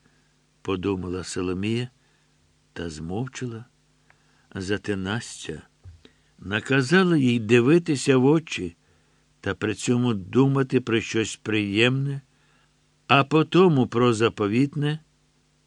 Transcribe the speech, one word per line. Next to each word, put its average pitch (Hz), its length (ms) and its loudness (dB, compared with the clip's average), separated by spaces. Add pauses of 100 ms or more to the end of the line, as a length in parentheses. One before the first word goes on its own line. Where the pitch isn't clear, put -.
(640)
подумала 92 640 -4
Соломія 101 640 -4 (840)
та 85 180 -10
змовчала. 113 720 -10 (920)
Зате 98 420 -4
Настя 92 680 -8 (760)
наказала 131 760 2
їй 123 220 2
дивитися 131 760 4
в 127 80 4
очі 139 520 0 (640)
та 98 140 -4
при 107 200 -4
цьому 123 400 0
думати 127 680 2
про 113 200 -2
щось 110 360 -4
приємне, 120 840 -2 (840)
а 139 180 4
потому 156 600 4
про 120 280 2
заповітне, 123 840 -2 (680)